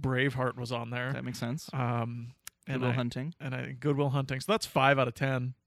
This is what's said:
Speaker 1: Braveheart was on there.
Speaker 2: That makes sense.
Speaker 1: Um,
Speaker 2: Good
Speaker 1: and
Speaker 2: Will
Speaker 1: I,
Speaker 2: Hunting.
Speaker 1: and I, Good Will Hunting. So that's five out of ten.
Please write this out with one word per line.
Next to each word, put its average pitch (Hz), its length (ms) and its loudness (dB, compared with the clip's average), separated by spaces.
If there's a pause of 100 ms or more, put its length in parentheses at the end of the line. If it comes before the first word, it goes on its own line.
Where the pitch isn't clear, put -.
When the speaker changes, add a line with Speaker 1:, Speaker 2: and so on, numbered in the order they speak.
Speaker 1:
Braveheart 127 560 2
was 120 140 -6
on 117 200 -4
there. 123 220 -2
Speaker 2:
That 127 120 -6
makes 123 160 -6
sense. 123 320 -4
Speaker 1:
Um, 120 600 -2 (320)
Speaker 2:
Good 135 80 -4
Speaker 1:
and 127 80 -2
Speaker 2:
Will 123 80 2
Speaker 1:
I, - 20 2
Speaker 2:
Hunting. 127 480 -2
Speaker 1:
and 127 140 -6
I, 127 260 -6
Good 143 160 2
Will 143 140 2
Hunting. 135 280 0
So 156 140 -2
that's - 140 0
five 135 340 6
out 123 80 4
of 117 60 -6
ten. 131 400 0 (120)